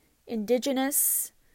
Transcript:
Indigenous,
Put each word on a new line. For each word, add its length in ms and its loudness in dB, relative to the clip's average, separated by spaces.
Indigenous, 1080 0